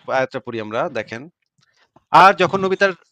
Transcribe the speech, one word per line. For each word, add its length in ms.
আয়াতটা 280
পড়ি 220
আমরা, 280
দেখেন, 320
"আর 220
যখন 280
নবী 140
তার 160